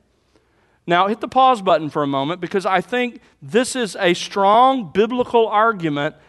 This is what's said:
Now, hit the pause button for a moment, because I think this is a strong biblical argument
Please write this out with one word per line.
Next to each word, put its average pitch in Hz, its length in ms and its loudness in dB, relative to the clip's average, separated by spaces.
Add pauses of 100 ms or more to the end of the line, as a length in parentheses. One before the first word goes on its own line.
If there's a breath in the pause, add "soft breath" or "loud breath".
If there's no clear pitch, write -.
(840)
Now, 175 220 2
hit 220 140 -4
the 302 60 -6
pause 254 340 2
button 160 280 0
for 151 140 -4
a 139 40 -2
moment, 139 340 -4
because 185 240 -4
I 190 160 0
think 247 400 -6 (200 soft breath)
this 196 340 -2
is 233 220 -4
a 180 160 2
strong 208 800 2
biblical 233 560 0
argument 170 680 0 (140 soft breath)